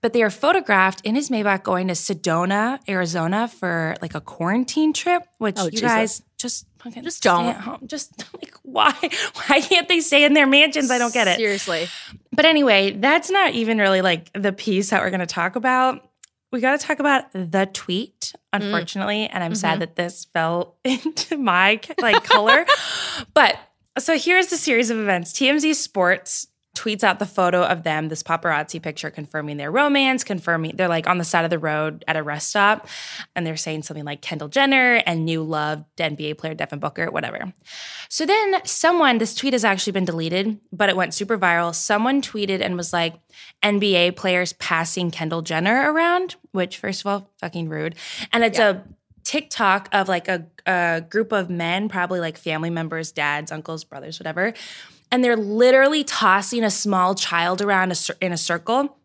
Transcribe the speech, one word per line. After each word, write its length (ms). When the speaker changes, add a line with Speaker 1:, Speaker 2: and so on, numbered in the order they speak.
Speaker 1:
But 120
they 100
are 60
photographed 760
in 100
his 140
Maybach 340
going 260
to 40
Sedona, 840
Arizona 580
for, 540
like, 140
a 60
quarantine 720
trip, 300
which 220
Speaker 2:
Oh, 60
Speaker 1:
you 60
Speaker 2:
Jesus. 160
Speaker 1:
guys 340
just 280
fucking 240
Speaker 2:
Just 140
Speaker 1:
stay 120
Speaker 2:
don't. 180
Speaker 1:
at 100
home. 280
Just, 480
<laughs> 80
like, 220
why? 300
Why 140
can't 260
they 140
stay 240
in 80
their 140
mansions? 420
I 80
don't 160
get 140
it. 100
Speaker 2:
Seriously. 500
Speaker 1:
But 120
anyway, 460
that's 380
not 240
even 240
really, 240
like, 320
the 200
piece 360
that 120
we're 100
gonna 160
talk 280
about. 540
We 100
gotta 160
talk 220
about 340
the 400
tweet, 580
Speaker 2:
Mm. 80
Speaker 1:
unfortunately, 680
and 160
I'm 120
sad 160
Speaker 2:
Mm-hmm. 80
Speaker 1:
that 160
this 360
fell 480
<laughs> 60
into 520
my, 420
like, 240
color. 420
Speaker 2:
<laughs> 360
Speaker 1:
But 240
so 200
here's 300
the 100
series 340
of 80
events. 340
T 160
M 100
Z 140
Sports 760
tweets 280
out 160
the 60
photo 380
of 200
them, 260
this 140
paparazzi 580
picture 300
confirming 460
their 120
romance, 540
confirming 520
they're, 120
like, 200
on 120
the 40
side 220
of 60
the 80
road 480
at 100
a 60
rest 260
stop. 380
And 100
they're 120
saying 260
something 220
like, 160
"Kendall 260
Jenner 480
and 180
new 200
love, 400
N 160
B 160
A 40
player 200
Devin 240
Booker," 320
whatever. 420
So 160
then 400
someone, 540
this 160
tweet 180
has 100
actually 300
been 120
deleted, 540
but 180
it 60
went 180
super 240
viral. 380
Someone 480
tweeted 380
and 140
was 160
like, 220
"N 160
B 180
A 160
players 420
passing 580
Kendall 320
Jenner 500
around," 420
which, 240
first 240
of 60
all, 220
fucking 300
rude. 240
And 120
it's 140
Speaker 2:
Yeah. 120
Speaker 1:
a 120
TikTok 680
of, 160
like, 180
a, 180
a 440
group 220
of 180
men, 380
probably, 320
like, 180
family 320
members, 420
dads, 400
uncles, 320
brothers, 360
whatever. 340
And 120
they're 140
literally 640
tossing 600
a 80
small 440
child 460
around 300
a 40
cir-, 240
in 140
a 40
circle. 680